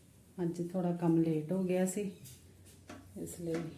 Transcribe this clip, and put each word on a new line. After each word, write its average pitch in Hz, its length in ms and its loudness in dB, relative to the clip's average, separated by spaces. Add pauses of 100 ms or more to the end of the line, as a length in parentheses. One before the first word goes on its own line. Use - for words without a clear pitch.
(420)
ਅੱਜ 170 200 -2 (100)
ਥੋੜ੍ਹਾ 175 200 2
ਕੰਮ 165 300 6
ਲੇਟ 156 300 2
ਹੋ 185 100 0
ਗਿਆ 180 240 2
ਸੀ, 196 240 -2 (1120)
ਇਸ - 180 -10
ਲਈ 165 220 -2 (160)